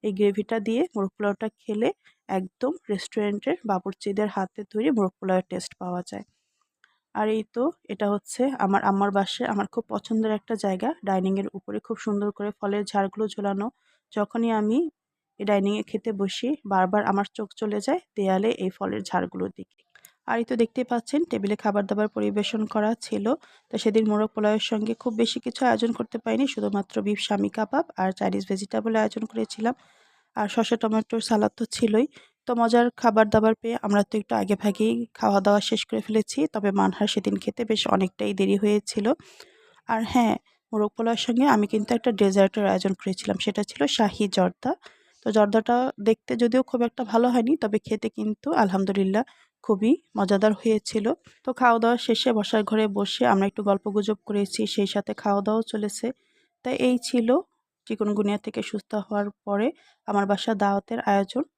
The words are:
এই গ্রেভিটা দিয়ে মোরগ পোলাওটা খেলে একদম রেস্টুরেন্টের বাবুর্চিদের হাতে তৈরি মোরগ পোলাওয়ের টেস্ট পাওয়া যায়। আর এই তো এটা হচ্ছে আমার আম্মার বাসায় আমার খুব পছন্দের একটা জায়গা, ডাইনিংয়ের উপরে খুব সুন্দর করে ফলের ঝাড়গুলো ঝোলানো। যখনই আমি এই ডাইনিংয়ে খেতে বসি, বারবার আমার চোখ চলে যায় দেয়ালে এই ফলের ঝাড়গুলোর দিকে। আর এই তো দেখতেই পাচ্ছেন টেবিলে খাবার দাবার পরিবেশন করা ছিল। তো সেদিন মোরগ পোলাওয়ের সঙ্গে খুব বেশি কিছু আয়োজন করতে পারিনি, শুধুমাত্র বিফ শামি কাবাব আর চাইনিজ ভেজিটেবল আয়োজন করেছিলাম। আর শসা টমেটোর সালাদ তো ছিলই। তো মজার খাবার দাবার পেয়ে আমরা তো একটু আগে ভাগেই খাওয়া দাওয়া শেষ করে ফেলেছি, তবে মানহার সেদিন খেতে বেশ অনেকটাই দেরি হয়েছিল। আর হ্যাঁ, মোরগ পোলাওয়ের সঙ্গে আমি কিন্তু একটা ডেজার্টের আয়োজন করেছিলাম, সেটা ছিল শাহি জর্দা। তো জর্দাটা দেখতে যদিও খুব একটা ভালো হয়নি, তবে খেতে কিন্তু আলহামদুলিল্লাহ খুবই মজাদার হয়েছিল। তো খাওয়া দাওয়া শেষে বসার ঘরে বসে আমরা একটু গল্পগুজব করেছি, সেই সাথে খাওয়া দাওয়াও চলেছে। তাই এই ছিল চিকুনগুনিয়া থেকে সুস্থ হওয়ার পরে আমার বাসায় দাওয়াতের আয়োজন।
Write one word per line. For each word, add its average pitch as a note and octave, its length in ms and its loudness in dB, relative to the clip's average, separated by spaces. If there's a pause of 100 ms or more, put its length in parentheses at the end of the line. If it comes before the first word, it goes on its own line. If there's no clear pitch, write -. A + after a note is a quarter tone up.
এই G#3+ 80 -2
গ্রেভিটা G3+ 480 0
দিয়ে A3+ 220 0 (100)
মোরগ G3 220 -2
পোলাওটা G#3 340 -4 (100)
খেলে A3 320 -2 (400)
একদম F#3+ 440 -4 (160)
রেস্টুরেন্টের G#3 760 -2
বাবুর্চিদের G3+ 640 -2
হাতে F#3+ 400 -6
তৈরি A3+ 220 -2
মোরগ G3+ 260 0
পোলাওয়ের F#3 320 0
টেস্ট F#3 280 -8
পাওয়া F3+ 260 -6
যায়। - 220 -12 (920)
আর G#3+ 140 0
এই A3 140 0 (100)
তো A#3+ 100 -2 (260)
এটা G#3 200 -2
হচ্ছে G#3 320 -2 (180)
আমার G3 260 2
আম্মার G3 260 2
বাসায় G3 380 -2
আমার G3+ 200 -2
খুব A#3 180 -4
পছন্দের A3 440 -2
একটা G#3+ 240 -4
জায়গা, G3 340 -2 (160)
ডাইনিংয়ের F#3+ 480 0
উপরে G3+ 260 -8
খুব - 200 -8
সুন্দর G#3 320 -2
করে G#3 200 -6
ফলের G3+ 340 -2
ঝাড়গুলো G3+ 420 -2
ঝোলানো। G3+ 400 -4 (460)
যখনই A3+ 380 -2
আমি G#3+ 260 0 (600)
এই G3+ 60 -6
ডাইনিংয়ে G3+ 380 2
খেতে - 280 -6
বসি, G3 380 -4 (160)
বারবার F#3+ 400 2
আমার G3+ 280 0
চোখ G#3+ 220 -8
চলে G#3 260 -4
যায় D#4 200 -2 (120)
দেয়ালে G3 440 2
এই F#3 140 -4
ফলের G3 320 -6
ঝাড়গুলোর F#3 520 -4
দিকে। - 240 -20 (480)
আর A#3 120 -2
এই A#3 80 -2
তো C4 80 -4
দেখতেই A#3 300 0
পাচ্ছেন B3 420 -2
টেবিলে G3+ 280 -2
খাবার G3+ 300 -2
দাবার G#3 240 -2
পরিবেশন G#3 560 -2
করা G#3+ 260 0 (100)
ছিল। G3+ 240 -6 (400)
তো - 120 -12
সেদিন A3 300 2
মোরগ G#3+ 240 2
পোলাওয়ের G#3+ 360 0
সঙ্গে G#3+ 280 -2
খুব - 200 -4
বেশি A3+ 240 0
কিছু - 260 -8
আয়োজন A#3 280 2
করতে A3+ 260 -6
পারিনি, A3+ 280 0
শুধুমাত্র G#3 540 -4
বিফ G3+ 200 -2
শামি G3+ 280 0
কাবাব A3+ 360 -2 (120)
আর F#3+ 140 0
চাইনিজ F#3+ 360 -2
ভেজিটেবল G#3 480 -4
আয়োজন G#3+ 300 0
করেছিলাম। A3+ 500 -4 (600)
আর G#3 140 -2
শসা A3+ 280 2
টমেটোর A3 440 0
সালাদ G#3+ 340 2
তো - 160 -4
ছিলই। A3+ 360 2 (400)
তো B3+ 80 -2
মজার A#3 300 6 (100)
খাবার A3 340 4
দাবার A3 260 4
পেয়ে A#3 280 -4
আমরা G3+ 200 4
তো - 140 -6
একটু G#3 180 -4
আগে G3+ 200 0
ভাগেই G#3+ 380 0 (200)
খাওয়া G3+ 280 4
দাওয়া G3+ 200 4
শেষ - 240 -2
করে A3 160 -4
ফেলেছি, G#3+ 460 -2
তবে G3+ 240 -2
মানহার G3 380 2
সেদিন G3+ 280 -2
খেতে - 280 -6
বেশ G#3+ 220 -2
অনেকটাই G3 460 0
দেরি G3 240 2
হয়েছিল। G#3 480 0 (840)
আর A3+ 160 0
হ্যাঁ, A3+ 300 2 (380)
মোরগ G#3 200 0
পোলাওয়ের A#3 300 -2
সঙ্গে B3 240 2
আমি G#3+ 200 6
কিন্তু G#3 260 -2
একটা A#3+ 180 0
ডেজার্টের G3 560 4
আয়োজন F#3+ 260 2
করেছিলাম, F#3+ 460 -4
সেটা G#3 240 -2
ছিল - 240 -6
শাহি - 420 2
জর্দা। F#3 420 0 (460)
তো - 140 -6
জর্দাটা G#3+ 460 4 (220)
দেখতে A3 360 0
যদিও A#3+ 280 2
খুব - 180 -4
একটা A#3+ 220 -2
ভালো A3+ 260 2
হয়নি, B3 280 2
তবে G#3+ 220 -2
খেতে - 300 -4
কিন্তু G#3+ 440 -6
আলহামদুলিল্লাহ G3 720 2 (400)
খুবই A3 280 2 (240)
মজাদার G#3 380 4
হয়েছিল। G#3+ 520 0 (360)
তো - 120 -6
খাওয়া A#3+ 260 6
দাওয়া A#3 180 4
শেষে A#3 360 0
বসার G#3+ 300 0
ঘরে G#3+ 240 0
বসে G3+ 380 -2
আমরা G3 220 4
একটু G3+ 160 -6
গল্পগুজব G3+ 640 0
করেছি, G3+ 420 -2
সেই G3 260 -2
সাথে G#3 200 -4
খাওয়া G3+ 280 0
দাওয়াও G#3+ 220 0
চলেছে। G#3+ 440 -6 (580)
তাই B3+ 140 -2
এই B3+ 220 2
ছিল A#3 280 -2 (580)
চিকুনগুনিয়া G#3 520 -2
থেকে A3 220 -8
সুস্থ - 340 -8
হওয়ার G#3 320 -4 (140)
পরে G3+ 260 0 (400)
আমার G3+ 200 2
বাসায় G3+ 300 0
দাওয়াতের G3+ 480 0
আয়োজন। G3 380 0 (140)